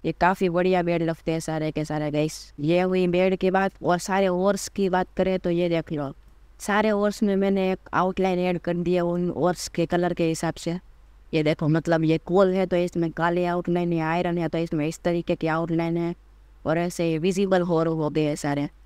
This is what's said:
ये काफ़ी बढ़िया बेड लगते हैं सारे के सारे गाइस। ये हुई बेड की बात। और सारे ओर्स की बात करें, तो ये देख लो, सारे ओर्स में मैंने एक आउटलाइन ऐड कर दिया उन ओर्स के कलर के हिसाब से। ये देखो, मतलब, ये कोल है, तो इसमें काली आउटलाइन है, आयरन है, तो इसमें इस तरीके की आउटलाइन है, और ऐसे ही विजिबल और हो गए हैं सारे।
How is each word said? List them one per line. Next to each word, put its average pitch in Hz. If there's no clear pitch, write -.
ये 165
काफ़ी 185
बढ़िया 180
बेड 170
लगते 160
हैं 160
सारे 156
के 156
सारे 151
गाइस। 151
ये 165
हुई 185
बेड 185
की 185
बात। 190
और 175
सारे 196
ओर्स 190
की 196
बात 180
करें, 185
तो 180
ये 175
देख 165
लो, 147
सारे 214
ओर्स 208
में 202
मैंने 196
एक -
आउटलाइन 185
ऐड 180
कर 175
दिया 175
उन 175
ओर्स 175
के 170
कलर 175
के 170
हिसाब 160
से। 170
ये 156
देखो, 151
मतलब, 160
ये 160
कोल 185
है, 190
तो 180
इसमें 175
काली 170
आउटलाइन 175
है, 165
आयरन 170
है, 165
तो 165
इसमें 160
इस 165
तरीके 170
की 160
आउटलाइन 165
है, 170
और 160
ऐसे 175
ही 165
विजिबल 185
और 165
हो 160
गए 156
हैं 147
सारे। 143